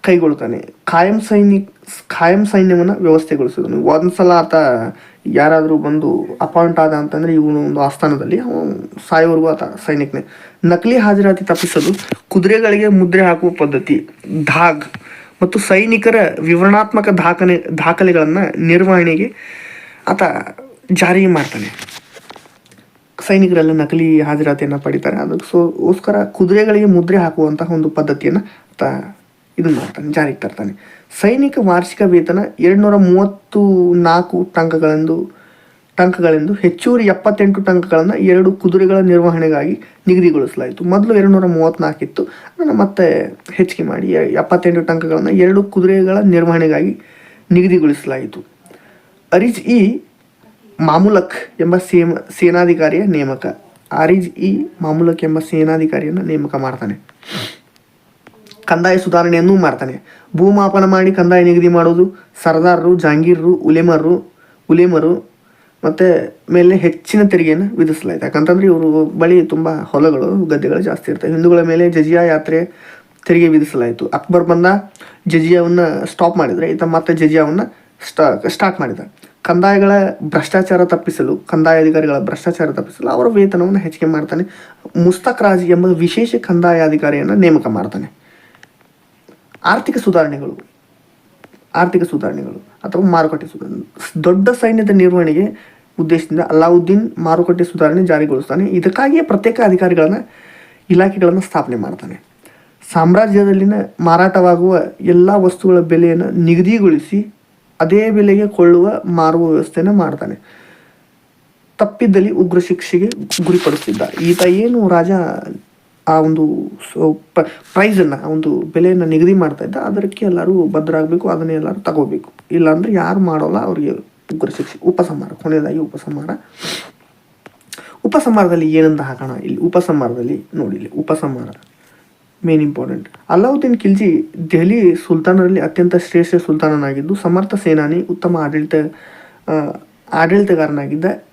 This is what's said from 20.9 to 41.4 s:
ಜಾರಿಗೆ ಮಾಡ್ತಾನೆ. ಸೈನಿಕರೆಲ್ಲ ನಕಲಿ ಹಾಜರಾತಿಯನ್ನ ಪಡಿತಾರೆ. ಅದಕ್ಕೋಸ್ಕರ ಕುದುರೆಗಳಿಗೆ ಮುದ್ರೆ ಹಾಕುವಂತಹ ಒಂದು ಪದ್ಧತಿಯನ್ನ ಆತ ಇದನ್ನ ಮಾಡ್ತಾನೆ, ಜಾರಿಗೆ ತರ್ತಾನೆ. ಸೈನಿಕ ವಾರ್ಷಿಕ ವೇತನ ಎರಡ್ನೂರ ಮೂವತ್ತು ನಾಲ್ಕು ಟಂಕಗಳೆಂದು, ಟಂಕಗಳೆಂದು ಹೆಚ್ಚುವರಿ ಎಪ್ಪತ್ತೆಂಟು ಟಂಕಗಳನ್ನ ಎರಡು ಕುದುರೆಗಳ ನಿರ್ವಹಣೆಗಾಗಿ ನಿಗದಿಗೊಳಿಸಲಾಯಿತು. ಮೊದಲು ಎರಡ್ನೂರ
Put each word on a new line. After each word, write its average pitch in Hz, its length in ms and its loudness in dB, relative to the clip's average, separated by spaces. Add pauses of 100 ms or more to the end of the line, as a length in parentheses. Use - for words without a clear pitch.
ಜಾರಿಗೆ 185 340 2
ಮಾಡ್ತಾನೆ. 139 760 -4 (1300)
ಸೈನಿಕರೆಲ್ಲ 180 460 2
ನಕಲಿ 160 480 2
ಹಾಜರಾತಿಯನ್ನ 147 560 -2
ಪಡಿತಾರೆ. 143 400 -6
ಅದಕ್ಕೋಸ್ಕರ - 1080 -2
ಕುದುರೆಗಳಿಗೆ 208 600 2
ಮುದ್ರೆ 180 340 2
ಹಾಕುವಂತಹ 160 540 -2
ಒಂದು 156 180 -2
ಪದ್ಧತಿಯನ್ನ 151 480 -2
ಆತ - 440 -10 (760)
ಇದನ್ನ 165 180 0
ಮಾಡ್ತಾನೆ, 147 360 -10
ಜಾರಿಗೆ 151 260 -2
ತರ್ತಾನೆ. - 580 -12 (240)
ಸೈನಿಕ 269 380 0
ವಾರ್ಷಿಕ 180 440 0
ವೇತನ 175 360 2 (220)
ಎರಡ್ನೂರ 202 360 4
ಮೂವತ್ತು 190 960 2
ನಾಲ್ಕು 175 600 0
ಟಂಕಗಳೆಂದು, 160 760 -2 (680)
ಟಂಕಗಳೆಂದು 175 580 0
ಹೆಚ್ಚುವರಿ 214 520 0
ಎಪ್ಪತ್ತೆಂಟು 196 560 0
ಟಂಕಗಳನ್ನ 180 560 0
ಎರಡು 190 340 2
ಕುದುರೆಗಳ 185 440 2
ನಿರ್ವಹಣೆಗಾಗಿ 170 840 2 (260)
ನಿಗದಿಗೊಳಿಸಲಾಯಿತು. 175 760 0
ಮೊದಲು 202 300 2
ಎರಡ್ನೂರ 196 320 4